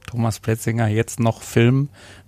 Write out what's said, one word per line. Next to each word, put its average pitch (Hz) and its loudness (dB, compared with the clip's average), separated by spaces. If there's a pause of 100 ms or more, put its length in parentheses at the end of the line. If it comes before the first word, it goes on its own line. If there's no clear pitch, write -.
Thomas 117 -2
Plätzinger 113 -2
jetzt 107 -2
noch 117 -2
filmen 127 2 (400)